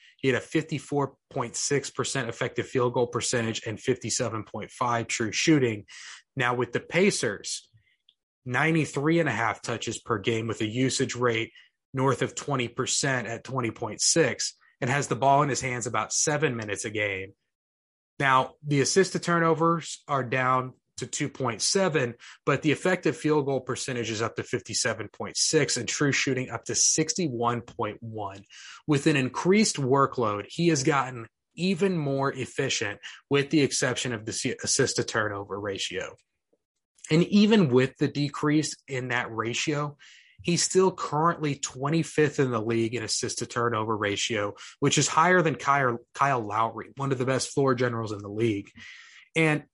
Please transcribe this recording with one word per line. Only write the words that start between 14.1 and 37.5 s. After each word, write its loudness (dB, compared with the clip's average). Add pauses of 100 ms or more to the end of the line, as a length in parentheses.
and 0
has 0
the -2
ball 6
in 0
his -2
hands -6
about -4
seven 0
minutes -6
a -6
game. -4 (840)
Now, 4 (120)
the 4
assist 2
to -2
turnovers 0
are -2
down 0 (260)
to -8
two -4
point -4
seven, 0 (320)
but 2
the 4
effective 0
field 2
goal 0
percentage -6
is -4
up -2
to -2
fifty-seven -4
point -6
six 2
and -4
true 0
shooting 0
up -8
to -4
sixty-one 0
point -6
one. -10 (440)
With 2
an 4
increased 2
workload, 2
he 0
has 4
gotten 0 (280)
even 0
more 0
efficient, -4 (280)
with 2
the 4
exception 0
of -8
the -6
s-, -4
assist 2
to 0
turnover -4
ratio. -6 (960)
And 6
even 6